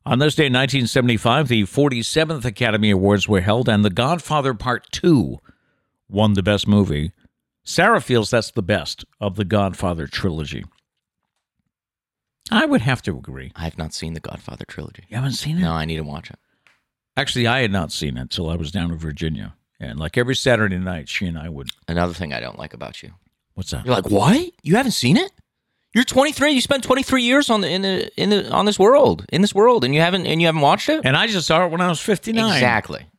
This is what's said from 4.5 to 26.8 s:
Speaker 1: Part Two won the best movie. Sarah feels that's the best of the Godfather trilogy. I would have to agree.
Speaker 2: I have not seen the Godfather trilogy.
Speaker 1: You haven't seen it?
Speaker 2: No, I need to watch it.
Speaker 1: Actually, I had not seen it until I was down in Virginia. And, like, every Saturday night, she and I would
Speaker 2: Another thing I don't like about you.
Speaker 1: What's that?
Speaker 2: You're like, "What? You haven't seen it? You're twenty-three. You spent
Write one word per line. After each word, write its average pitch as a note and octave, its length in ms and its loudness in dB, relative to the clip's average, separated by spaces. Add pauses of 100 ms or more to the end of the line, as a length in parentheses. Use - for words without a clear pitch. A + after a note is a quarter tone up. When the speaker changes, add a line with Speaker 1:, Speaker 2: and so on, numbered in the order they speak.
Speaker 1:
Part A#2+ 380 -6
Two C3 480 2 (680)
won G#2 260 2
the G2 100 2
best G#2 240 0
movie. F2 440 2 (540)
Sarah G3+ 360 2
feels A2+ 280 0
that's A2+ 220 0
the A#2 120 -4
best F2 400 -4 (160)
of G2+ 160 -4
the G#2 100 -2
Godfather F2+ 640 -2
trilogy. D2 560 -6 (1900)
I D4 140 0
would - 160 2
have B2 220 0
to E2 140 -4
agree. C2 380 -14
Speaker 2:
I E2 80 -12
have E2 140 -8
not D#2 160 -8
seen E2 200 -8
the D#2+ 60 -10
Godfather - 460 -14
trilogy. - 440 -16
Speaker 1:
You - 60 -12
haven't C3 180 -4
seen D3 240 -6
it? F3+ 40 0
Speaker 2:
No, E3+ 100 0
I D#2+ 140 -4
need E2 120 -6
to D#2+ 60 -6
watch D2 260 -14
it. - 80 -20 (800)
Speaker 1:
Actually, B2+ 300 -2
I B2+ 140 0
had A2 100 0
not F2 200 -4
seen C#2 260 -6
it B1+ 40 -8
until D#2+ 280 -6
I E2+ 60 -4
was D#2+ 160 -6
down E2+ 200 -4
in E2+ 60 -6
Virginia. D#2 580 -8 (240)
And, C#2 200 -12
like, D#2+ 180 -6
every B2 180 0
Saturday G#2+ 420 0
night, F2+ 320 -8
she - 160 -6
and E2+ 120 -6
I D#2+ 120 -12
would C#2 200 -12 (180)
Speaker 2:
Another F2 260 0
thing E2 200 -10
I A#1 60 -6
don't A#1 200 -12
like - 140 -16
about B1 280 -16
you. - 100 -20 (440)
Speaker 1:
What's - 160 -10
that? - 140 -8
Speaker 2:
You're B2 100 2
like, F#2+ 140 -2
"What? G3+ 420 4 (120)
You D3+ 120 2
haven't B3 160 2
seen C#3+ 260 4
it? F#4+ 140 0 (640)
You're A#3+ 100 2
twenty-three. C#4 480 2
You C4 100 2
spent C4+ 220 0